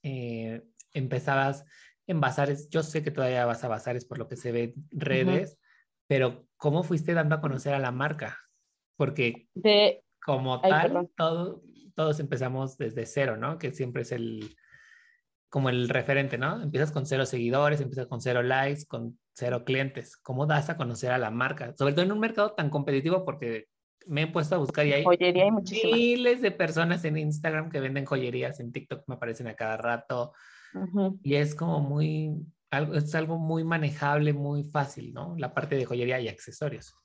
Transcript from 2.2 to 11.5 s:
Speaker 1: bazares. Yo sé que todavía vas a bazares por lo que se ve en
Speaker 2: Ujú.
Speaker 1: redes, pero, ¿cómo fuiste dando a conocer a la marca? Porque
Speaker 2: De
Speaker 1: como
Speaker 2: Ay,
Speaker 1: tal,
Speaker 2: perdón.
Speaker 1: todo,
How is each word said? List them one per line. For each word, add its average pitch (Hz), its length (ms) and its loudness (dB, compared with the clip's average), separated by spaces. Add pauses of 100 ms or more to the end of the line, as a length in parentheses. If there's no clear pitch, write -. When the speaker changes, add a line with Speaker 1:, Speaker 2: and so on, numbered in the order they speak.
Speaker 1:
bazares. 143 480 0
Yo 160 140 0
sé 156 200 -4
que 147 80 -2
todavía 127 340 2
vas 117 180 0
a 131 40 -4
bazares 120 380 -4
por 120 120 -10
lo 113 100 -8
que 123 80 -10
se 120 160 -6
ve 117 120 0
en 120 280 -8
Speaker 2:
Ujú. 156 80 -8
Speaker 1:
redes, 175 580 2 (500)
pero, 127 400 2 (100)
¿cómo 156 260 2
fuiste 170 300 0
dando 156 220 4
a 151 60 -2
conocer 139 320 -2
a 139 60 2
la 127 120 -2
marca? 131 460 -4 (600)
Porque 131 560 0
Speaker 2:
De 208 500 6 (200)
Speaker 1:
como 131 400 0
Speaker 2:
Ay, 190 80 8
Speaker 1:
tal, 160 160 6
Speaker 2:
perdón. 175 280 0
Speaker 1:
todo, 170 460 -2 (320)